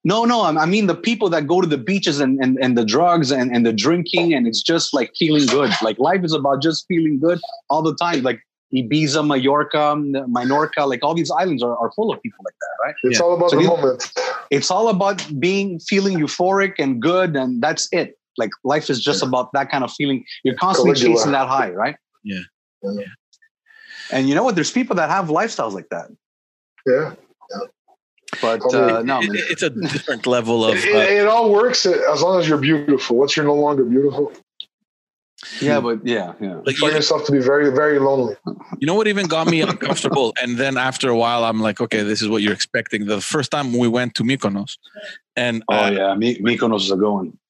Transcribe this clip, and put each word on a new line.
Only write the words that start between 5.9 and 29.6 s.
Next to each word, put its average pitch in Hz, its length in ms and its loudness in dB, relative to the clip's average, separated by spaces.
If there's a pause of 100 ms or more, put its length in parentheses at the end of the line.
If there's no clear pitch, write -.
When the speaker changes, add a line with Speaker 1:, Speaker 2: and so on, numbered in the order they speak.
Speaker 1:
life 175 260 2
is 156 80 -2
about 139 300 0
just 160 260 -2
feeling 160 320 2
good 170 180 2 (300)
all 156 140 0
the 156 140 0
time. 170 260 -2
Like 123 180 -2 (340)
Ibiza, 143 520 0
Mallorca, 147 680 2 (320)
Minorca, 139 640 0
like, 127 160 -2
all 151 100 0
these 165 160 -2
islands 160 320 0
are, 120 140 -2
are 117 160 -2
full 220 180 -2
of 135 120 -6
people - 240 -12
like - 140 -12
that, - 260 -8
right? 151 80 -6 (100)
Speaker 2:
It's 123 140 2
Speaker 3:
Yeah. 170 80 4
Speaker 2:
all 175 100 4
about 170 140 2
Speaker 1:
So 143 60 4
Speaker 2:
the 156 60 4
Speaker 1:
you, 170 60 4
Speaker 2:
moment. 143 420 0 (400)
Speaker 1:
it's 143 200 0
all 202 180 2
about 196 360 0 (140)
being, 185 420 -2
feeling 196 380 0
euphoric 185 600 0
and 135 240 0
good, 175 340 2
and 127 260 -2
that's 160 300 -2
it. 165 240 -2 (220)
Like, 113 120 -2 (140)
life 151 240 0
is 123 160 -2
just 143 180 0
Speaker 2:
Yeah. 135 60 -2
Speaker 1:
about 127 240 -2
that 139 180 -2
kind 135 140 -2
of 117 80 -8
feeling. 139 320 -2 (200)
You're 127 120 0
constantly 139 380 4
Speaker 2:
Caligula. 120 240 4
Speaker 1:
chasing 143 140 2
that 135 140 0
high, 127 260 -2
right? 117 240 -4 (280)
Speaker 3:
Yeah. 98 140 -8 (440)
Speaker 2:
Yeah. 98 80 -6 (100)
Speaker 3:
Yeah. 101 40 -12 (1080)
Speaker 1:
And 135 180 0
you 143 40 2
know 180 100 2
what? 254 100 0
There's 151 160 -2
people 247 260 -2
that 160 140 0
have 185 160 0
lifestyles 156 480 -2
like 90 160 -14
that. 85 160 -8 (800)
Speaker 2:
Yeah. 147 260 0 (380)
Yeah. - 160 -10 (720)
Speaker 1:
But, 113 200 0
Speaker 2:
Totally. 123 320 2
Speaker 1:
uh, 113 100 0
no, 131 160 -2
Speaker 3:
It, 151 80 0
Speaker 1:
man. 202 100 -4
Speaker 3:
it, - 140 -6
it's 165 120 -4